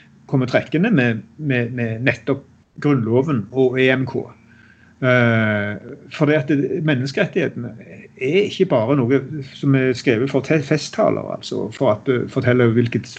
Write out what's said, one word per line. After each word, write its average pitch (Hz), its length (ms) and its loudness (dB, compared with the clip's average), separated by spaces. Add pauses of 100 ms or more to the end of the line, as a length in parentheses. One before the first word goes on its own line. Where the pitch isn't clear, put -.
(320)
komme 131 160 2
trekkende 160 480 0
med, 117 260 2 (160)
med, 127 380 -2
med 113 320 -4
nettopp 139 340 -2 (380)
grunnloven 127 720 0
og 127 260 2
E 131 140 4
M 131 180 0
K. - 160 -6 (760)
Eh, 113 800 2 (340)
for 151 160 0
det 151 80 4
at 147 160 0
det, 147 320 0
menneskerettighetene 135 840 -2 (500)
er 175 300 0
ikke 185 180 0
bare 127 320 2
noe 131 220 2 (340)
som 139 240 0
er 127 160 2
skrevet 123 320 0
for 139 160 0
te-, 156 160 2
festtaler, - 640 -2 (140)
altså, - 340 -8
for 120 220 2
at, 104 180 -6
eh, 120 160 0
fortelle 123 480 2
hvilket 120 320 0 (120)